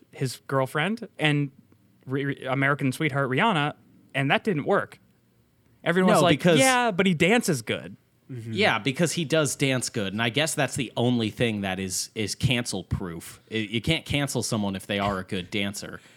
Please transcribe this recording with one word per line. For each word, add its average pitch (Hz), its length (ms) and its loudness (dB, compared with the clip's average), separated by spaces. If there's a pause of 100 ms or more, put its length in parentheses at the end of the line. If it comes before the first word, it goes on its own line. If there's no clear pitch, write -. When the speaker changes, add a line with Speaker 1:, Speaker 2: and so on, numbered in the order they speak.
(120)
Speaker 1:
his - 260 -6 (100)
girlfriend 156 600 -2 (120)
and 147 320 2 (560)
re-, 135 180 -4
re-, 139 200 -6
American 139 460 0
sweetheart 139 380 -2
Rihanna, 151 440 0 (420)
and 139 160 0
that 190 120 0
didn't 160 220 -2
work. 170 320 -2 (840)
Everyone 185 300 4
was 180 100 6
Speaker 2:
No, - 20 6
Speaker 1:
like, 170 160 6
Speaker 2:
because 170 200 6
Speaker 1:
"Yeah, 254 320 4
but 180 140 2
he 190 80 4
dances 170 480 2
good." 95 340 -6 (340)
Speaker 3:
Mm-hmm. 117 220 -10
Speaker 2:
Yeah, 123 280 2
because 139 340 0
he 175 120 -2
does 151 300 2
dance 135 340 0
good, 98 220 -4
and 107 100 -2
I 120 60 2
guess 139 260 0
that's 139 220 -2
the 123 220 -4
only 120 320 2
thing 110 320 -2
that 95 180 -4
is, 92 360 -4
is 107 200 -4
cancel 120 480 -2
proof. - 560 -8 (100)
I, 110 60 -6
you 110 260 -4
can't 160 240 0
cancel 139 380 -2
someone 101 320 -2
if 92 120 -8
they 101 120 0
are 98 200 0
a 92 40 -6
good 92 260 -8
dancer. 101 520 -6 (160)